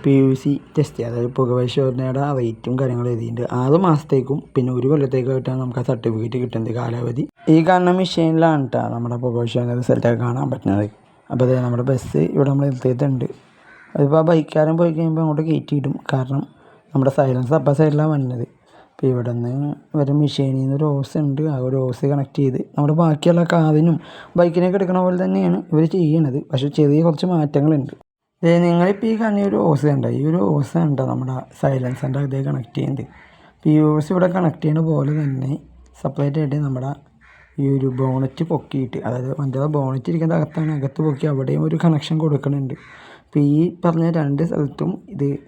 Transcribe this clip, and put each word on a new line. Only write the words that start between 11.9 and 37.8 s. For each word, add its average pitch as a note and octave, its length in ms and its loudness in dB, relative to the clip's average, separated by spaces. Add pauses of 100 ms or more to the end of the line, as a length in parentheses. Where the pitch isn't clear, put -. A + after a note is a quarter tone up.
ബസ് D3 320 0 (120)
ഇവിടെ C#3 180 2
നമ്മൾ C#3+ 200 2
എത്തിയിട്ടുണ്ട്. B2+ 540 0 (720)
അതിപ്പോൾ D3+ 240 4
ആ D#3+ 100 2
ബൈക്കുകാരൻ D#3 520 2
പോയി E3 160 2
കഴിയുമ്പോൾ D#3+ 260 0
അങ്ങോട്ട് D#3 260 0
കയറ്റിയിടും. C#3 460 -2 (160)
കാരണം C3+ 320 -2 (480)
നമ്മുടെ C3+ 260 2
സൈലൻസർ C3 420 2
അപ്പർ C#3 200 2
സൈഡിലാണ് D3+ 360 2
വന്നത്. B2 300 -4 (460)
അപ്പോൾ - 200 -2
ഇവിടെ A#2+ 280 -2
നിന്ന് C3+ 340 -4 (300)
ഒരു C#3 80 0 (100)
മെഷീനിൽ C3+ 400 0
നിന്ന് C3+ 180 -2
ഒരു D#3 140 0
ഹോസ് C#3 320 -4
ഉണ്ട്, C#3 180 -2 (120)
ആ - 100 -4
ഒരു C3 180 -2
ഹോസ് B2+ 300 -4
കണക്ട് C#3 260 -4
ചെയ്ത് C3 220 0 (140)
നമ്മുടെ D3 280 2
ബാക്കിയുള്ള E3+ 400 4 (120)
കാറിനും D#3 420 4 (400)
ബൈക്കിനൊക്കെ F3+ 440 2
എടുക്കണ F3+ 240 0
പോലെ F3+ 200 0
തന്നെയാണ് F#3 340 0 (140)
ഇവർ D#3+ 120 4 (120)
ചെയ്യണത്. D3+ 420 2 (100)
പക്ഷേ C#3 180 -2 (120)
ചെറിയ D3 260 4
കുറച്ച് E3+ 300 0
മാറ്റങ്ങളുണ്ട്. D3 580 0 (500)
ദേ E3+ 60 4 (120)
നിങ്ങളിപ്പോൾ F3 480 2
ഈ - 100 0
കാണുന്ന G#3 220 0
ഈ - 80 0
ഒരു G#3 160 0
ഹോസ് C#3+ 240 2
കണ്ടോ, B2+ 260 0
ഈ - 20 -4 (120)
ഒരു F3 180 0
ഹോസ് D3 320 0
കണ്ടോ C#3 300 0
നമ്മുടെ B2+ 260 -4 (240)
സൈലൻസറിൻ്റെ C3 640 -2
അതേ C3+ 240 -4
കണക്ട് C3 280 -6
ചെയ്യുന്നത്. C3+ 280 -4 (500)
അപ്പോൾ - 180 -2
ഈ D3+ 120 6
ഹോസ് D3+ 300 0
ഇവിടെ F3+ 200 2
കണക്ട് E3+ 300 0
ചെയ്യണ D#3 240 2
പോലെ D3 320 0
തന്നെ C3+ 320 -4 (480)
സെപ്പറേറ്റ് C#3+ 420 -2
ആയിട്ട് C#3+ 240 -2
നമ്മുടെ C3 240 -6 (720)
ഈ C#3 140 2
ഒരു C3+ 120 0 (120)